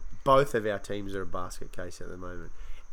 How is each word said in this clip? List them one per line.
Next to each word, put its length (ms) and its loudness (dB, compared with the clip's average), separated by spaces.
Both 320 6
of 120 0
our 120 2
teams 360 -4
are 80 0
a 40 0
basket 460 -2
case 280 -6
at 80 -4
the 100 -8
moment. 340 -6